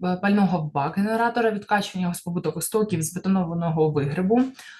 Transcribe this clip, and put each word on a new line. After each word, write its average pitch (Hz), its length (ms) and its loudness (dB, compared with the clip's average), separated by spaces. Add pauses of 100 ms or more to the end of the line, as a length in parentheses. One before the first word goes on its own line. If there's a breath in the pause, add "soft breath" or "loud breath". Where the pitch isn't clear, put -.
е, 180 120 0
пального 190 460 2
в 151 100 -6
бак 147 260 -2
генератора, 226 520 2
відкачування 202 520 -2
його 175 120 0
з - 60 -10
побутових 165 440 -4
стоків 208 380 0
з 156 120 -4
бетонованого 170 760 0
вигребу, 175 520 2 (380 loud breath)